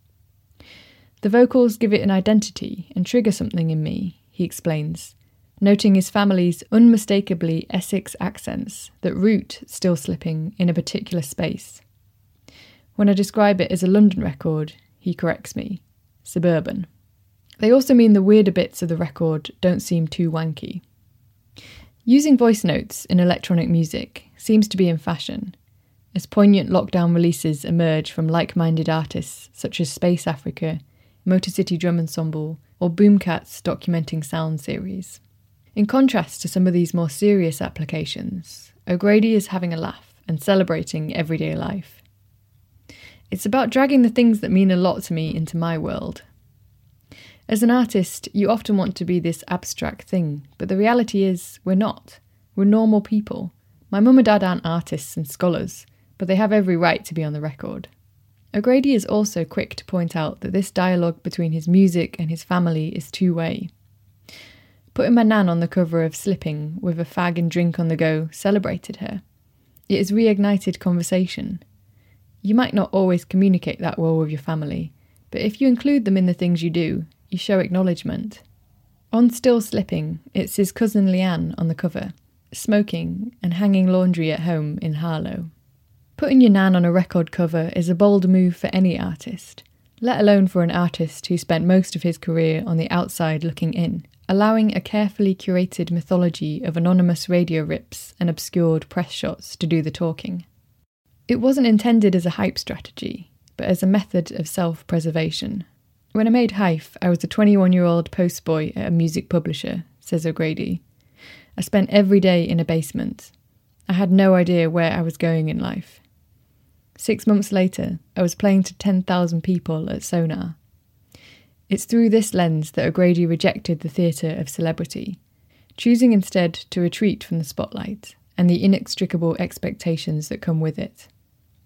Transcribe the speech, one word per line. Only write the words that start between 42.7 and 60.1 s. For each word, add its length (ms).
"It's 160
about 240
dragging 320
the 80
things 300
that 100
mean 200
a 60
lot 280
to 100
me 200
into 220
my 220
world. 440
As 140
an 80
artist, 640
you 160
often 280
want 200
to 80
be 140
this 300
abstract 600
thing, 380
but 100
the 80
reality 480
is 400
we're 100
not. 460
We're 100
normal 360
people. 520
My 100
mum 180
and 60
dad 200
aren't 200
artists 520
and 120
scholars, 560
but 120
they 80
have 160
every 240
right 280
to 100
be 100
on 80
the 80
record." 480
O'Grady 400
is 100
also 400
quick 300
to 100
point 300